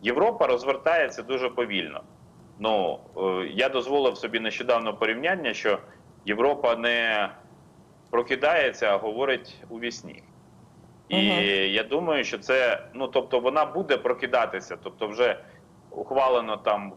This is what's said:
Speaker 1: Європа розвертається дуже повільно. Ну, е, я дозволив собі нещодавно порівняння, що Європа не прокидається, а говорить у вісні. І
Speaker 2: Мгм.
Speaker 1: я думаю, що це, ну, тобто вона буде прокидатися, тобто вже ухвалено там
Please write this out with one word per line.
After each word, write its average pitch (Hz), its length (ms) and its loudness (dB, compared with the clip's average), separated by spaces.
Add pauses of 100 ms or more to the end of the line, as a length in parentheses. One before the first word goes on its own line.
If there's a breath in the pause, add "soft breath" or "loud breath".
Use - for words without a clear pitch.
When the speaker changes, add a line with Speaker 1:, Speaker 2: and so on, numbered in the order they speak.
Speaker 1:
Європа 156 440 2
розвертається 139 760 0
дуже 127 260 -2
повільно. 98 520 -4 (580)
Ну, 101 400 0 (180)
е, 90 40 -6 (300)
я 117 180 0
дозволив 131 480 0
собі 113 240 -4
нещодавно 113 540 0
порівняння, 123 600 -2
що 104 240 0 (460 loud breath)
Європа 117 520 2
не 113 520 0 (840)
прокидається, 131 760 2
а 101 100 4
говорить 117 600 -4 (120)
у 113 120 -14
вісні. - 420 -10 (840)
І 98 80 0
Speaker 2:
Мгм. 104 240 4 (340)
Speaker 1:
я 107 80 2
думаю, 147 420 0
що 117 140 -6
це, 123 460 2 (100)
ну, 131 140 -4
тобто 127 320 2
вона 139 240 2
буде 156 320 0
прокидатися, 117 840 -2
тобто 101 260 -8
вже 113 300 0 (520 loud breath)
ухвалено 127 640 0
там 101 400 -2